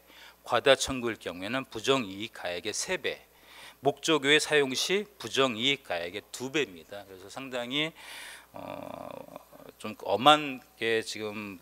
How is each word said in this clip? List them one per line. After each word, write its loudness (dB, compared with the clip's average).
과다 6
청구일 -2
경우에는 -6
부정 2
이익 -10
가액의 -6
세 -4
배, -6
목적 2
외 8
사용 4
시 0
부정 2
이익 0
가액의 -4
두 -8
배입니다. -4
그래서 -18
상당히, -4
어, -10
좀 -10
엄한 6
게 2
지금 -8